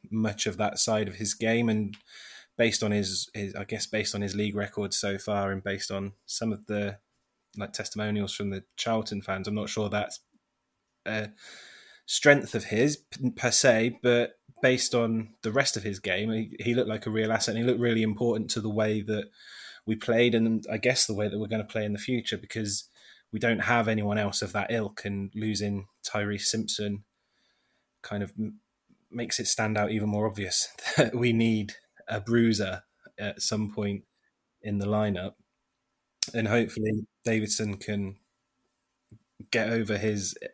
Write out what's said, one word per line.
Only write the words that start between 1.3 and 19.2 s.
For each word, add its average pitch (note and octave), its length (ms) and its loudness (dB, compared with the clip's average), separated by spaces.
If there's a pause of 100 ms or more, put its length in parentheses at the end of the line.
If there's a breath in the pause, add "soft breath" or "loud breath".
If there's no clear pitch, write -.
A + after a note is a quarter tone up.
game, A#2 380 2
and G#2+ 260 0 (640 loud breath)
based A#2 240 4
on G#2+ 80 2
his, F#2+ 420 0
his, G2+ 220 -8
I G2 100 -8
guess G#2 220 -4
based G#2+ 280 -2
on G2+ 60 -4
his G2 140 -4
league G#2 200 -2
record G2+ 380 -4
so G2+ 240 -2
far, G2+ 340 -2
and G2 120 -4
based G2 280 -6
on G2 220 -6 (140)
some A2+ 260 -4
of G2+ 140 -8
the, G2+ 320 -4 (580)
like, G2+ 160 -8
testimonials G#2 640 -4
from G2+ 160 -4
the F#2+ 140 -8 (120)
Charlton A2 460 -2
fans, F#2+ 260 -6
I'm G#2 60 -2
not G#2 160 -4
sure G#2+ 180 -2
that's G#2 320 -2 (840)
a G#2+ 240 -4 (760 loud breath)
strength - 500 6
of G#2+ 100 0
his C#3 340 2
p-, - 320 -4
per - 200 -2
se, A#2 520 6
but A#2+ 360 4 (220)
based B2+ 340 4
on A2+ 360 2 (100)
the A2 120 -4
rest C3 260 2
of G2 40 -4
his G2 160 -6
game, G2 320 -2
he, A2 300 -4
he A#2 140 0
looked B2 160 2
like G#2+ 160 -4
a A2+ 40 -2
real A2 220 0
asset, A2 220 2
and A#2 100 0
he - 60 -
looked A#2 100 0
really A#2 220 2
important A2 480 0
to A#2+ 100 0
the G#2+ 80 -4
way G#2+ 320 0
that G#2+ 300 -4 (560 loud breath)